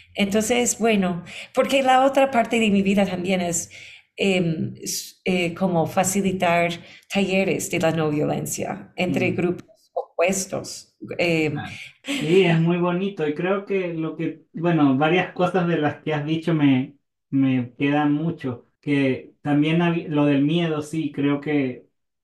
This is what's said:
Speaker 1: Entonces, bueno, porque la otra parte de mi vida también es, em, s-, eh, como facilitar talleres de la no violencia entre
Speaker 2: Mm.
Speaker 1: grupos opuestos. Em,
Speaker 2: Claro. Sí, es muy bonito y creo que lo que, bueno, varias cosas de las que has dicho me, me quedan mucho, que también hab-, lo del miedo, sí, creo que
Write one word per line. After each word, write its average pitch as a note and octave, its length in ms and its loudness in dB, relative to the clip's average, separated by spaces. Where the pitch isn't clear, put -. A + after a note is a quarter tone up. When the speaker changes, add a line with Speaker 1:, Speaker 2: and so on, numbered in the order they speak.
Speaker 1:
Entonces, A3 640 0
bueno, F#3+ 460 0
porque C4+ 280 2
la C4 220 4
otra C4+ 260 4
parte A#3 300 2
de A3 100 2
mi G3 120 2
vida G3 240 2
también F3+ 340 -2
es, E3+ 300 -4
em, E3 640 0
s-, - 420 -10
eh, F3 300 0
como F3 320 0
facilitar F#3 840 0
talleres F#3+ 580 0
de F3 100 -2
la D#3+ 120 2
no D#3 180 0
violencia D3+ 840 -4
entre F3+ 360 0
Speaker 2:
Mm. - 20 -2
Speaker 1:
grupos F3+ 320 -2
opuestos. - 1000 -4
Em, D#3+ 340 0
Speaker 2:
Claro. - 260 -10
Sí, F3 260 4
es E3 160 4
muy E3+ 180 2
bonito F3 480 -2
y D3 80 0
creo F#3+ 320 -2
que F#3 280 -2
lo D#3+ 220 -6
que, D#3+ 360 -6
bueno, D#3+ 440 2
varias D#3+ 380 2
cosas E3+ 340 0
de D#3+ 100 0
las D3+ 240 -2
que D#3 120 -2
has D3 120 -2
dicho D#3+ 280 -2
me, C#3 420 2
me C3 460 0
quedan D3 360 2
mucho, D3 560 -4
que C#3 600 -2
también D3+ 400 2
hab-, E3+ 260 0
lo D3 180 2
del C#3 180 4
miedo, D#3+ 380 0
sí, D3+ 300 -4
creo C#3+ 280 0
que C#3 480 -2